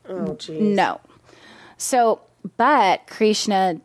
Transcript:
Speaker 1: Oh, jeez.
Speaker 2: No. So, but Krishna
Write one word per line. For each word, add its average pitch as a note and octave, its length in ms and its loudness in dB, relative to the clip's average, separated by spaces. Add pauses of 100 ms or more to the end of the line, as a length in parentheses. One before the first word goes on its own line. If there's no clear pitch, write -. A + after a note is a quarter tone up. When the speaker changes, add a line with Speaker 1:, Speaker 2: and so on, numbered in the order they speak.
Speaker 1:
Oh, F#3 320 -8
jeez. D#3+ 200 -12
Speaker 2:
No. G3 380 0 (800)
So, A#3 420 0 (380)
but A#3 500 2
Krishna G3 800 0